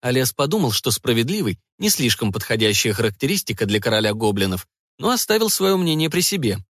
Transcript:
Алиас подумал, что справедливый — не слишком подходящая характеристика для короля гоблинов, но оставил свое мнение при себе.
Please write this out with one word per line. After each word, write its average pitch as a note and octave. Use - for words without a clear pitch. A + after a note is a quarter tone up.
Алиас B2+
подумал, C#3+
что A#2+
справедливый — A#2+
не G3+
слишком A2+
подходящая G#2+
характеристика A2+
для G2+
короля A2
гоблинов, G2
но A#3
оставил A3
свое F#3+
мнение D#3+
при E3+
себе. B2